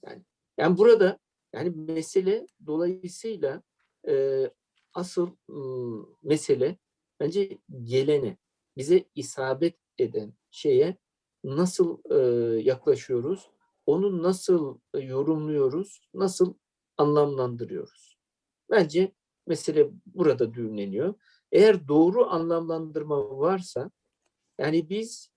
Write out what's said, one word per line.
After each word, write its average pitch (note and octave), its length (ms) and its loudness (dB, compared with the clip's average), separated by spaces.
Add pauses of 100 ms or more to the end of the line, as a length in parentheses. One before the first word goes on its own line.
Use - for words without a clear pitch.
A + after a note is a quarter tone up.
Yani, - 180 -18 (340)
yani E3+ 200 2
burada G#3+ 420 6 (340)
yani D#3 160 -4
mesele E3 760 -4 (180)
dolayısıyla, F3 960 -6 (440)
e, C3+ 380 0 (480)
asıl, F3+ 360 -4 (200)
ıı, B2+ 560 -10 (180)
mesele D3 540 0 (420)
bence F#3 380 -4 (260)
gelene, C3 540 0 (400)
bize D#3 280 2 (100)
isabet C3+ 600 -4 (220)
eden G#2+ 360 -4 (180)
şeye D3 460 2 (460)
nasıl, E3+ 540 0 (140)
e, D3+ 60 4 (440)
yaklaşıyoruz, B2+ 880 -2 (360)
onu F3+ 380 0
nasıl, F3 560 0 (140)
e, C#3+ 60 -4
yorumluyoruz, D3 1160 -2
nasıl F#3 400 0 (440)
anlamlandırıyoruz? C#3 1200 -2 (520)
Bence F#3 420 2 (360)
mesele D3+ 420 2 (160)
burada B2 480 0
düğümleniyor. G#2+ 600 -6 (380)
Eğer F#3 360 6
doğru F3 380 4
anlamlandırma D#3+ 1120 -4
varsa, F3+ 540 -4 (680)
yani D#3 320 -2
biz A3 480 -8